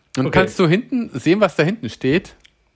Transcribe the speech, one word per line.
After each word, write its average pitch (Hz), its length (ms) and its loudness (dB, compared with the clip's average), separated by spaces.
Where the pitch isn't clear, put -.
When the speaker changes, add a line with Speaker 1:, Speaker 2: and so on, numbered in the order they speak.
Speaker 1:
Und 131 100 0
Speaker 2:
Okay. 185 120 2
Speaker 1:
kannst 190 200 -2
du 180 80 4
hinten 233 500 -2
sehen, 170 220 2
was 190 160 0
da 160 80 2
hinten 156 260 -4
steht? - 460 -4